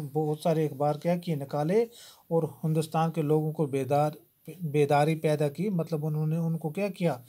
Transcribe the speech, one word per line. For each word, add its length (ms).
बहुत 340
सारे 240
अखबार 300
क्या 200
किए? 200
निकाले 460
और 160
हिंदुस्तान 540
के 120
लोगों 300
को 160
बेदार, 480
बेदारी 680
पैदा 320
की, 220
मतलब 340
उन्होंने 340
उनको 320
क्या 200
किया? 220